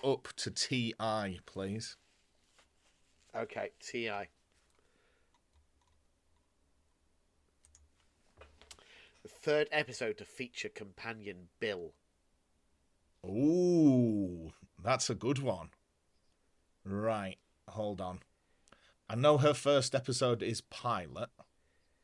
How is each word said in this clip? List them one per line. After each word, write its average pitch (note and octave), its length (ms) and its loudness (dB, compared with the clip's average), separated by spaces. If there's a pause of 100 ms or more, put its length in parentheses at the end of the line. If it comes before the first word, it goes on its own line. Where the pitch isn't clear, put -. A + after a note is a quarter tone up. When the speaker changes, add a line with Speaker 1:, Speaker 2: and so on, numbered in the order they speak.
Speaker 1:
up C3+ 240 0 (100)
to - 140 -6
T B2 480 -2
I, G#2+ 480 -2
please. G2 480 -8 (1400)
Speaker 2:
Okay, A2 340 -6 (100)
T A#2 300 -6
I. G2+ 180 -6 (4000)
The - 60 -18
third D3+ 420 0
episode B2+ 460 -2
to G#2 80 -16
feature - 440 -10
companion G2+ 800 -12 (100)
Bill. F#2 340 -4 (1300)
Speaker 1:
Ooh, B2 1300 4 (300)
that's A#2+ 280 0
a A2+ 60 -2
good B2+ 240 -2
one. F#2+ 300 -4 (1160)
Right, G2+ 520 -2 (300)
hold G#2 340 -6
on. F2+ 200 -8 (880)
I A2 60 -4
know C#3+ 220 8
her D3 160 6
first C#3 400 2
episode B2 480 0
is A2 200 -4
pilot. F#2 680 -6 (760)